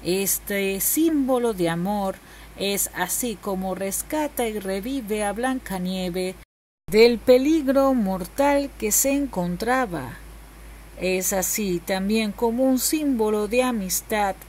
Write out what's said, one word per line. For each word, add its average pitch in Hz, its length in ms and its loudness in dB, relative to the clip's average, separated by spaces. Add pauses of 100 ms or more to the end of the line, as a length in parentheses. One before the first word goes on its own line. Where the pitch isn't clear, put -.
Este 196 760 -2
símbolo 262 720 2
de 175 140 0
amor 190 480 -2 (420)
es 196 360 -2
así 180 460 -4
como 190 340 -4
rescata 247 720 -4
y 214 120 -4
revive 208 680 -4
a 202 80 -2
Blancanieves 185 1000 -4 (560)
del 226 280 8
peligro 269 760 4
mortal 262 840 0
que 214 140 -2
se 269 200 2
encontraba. 190 1040 -2 (800)
Es 185 320 0
así 185 520 0
también 202 480 0
como 233 320 0
un 262 160 4
símbolo 220 680 0
de 240 160 2
amistad 208 720 -2 (140)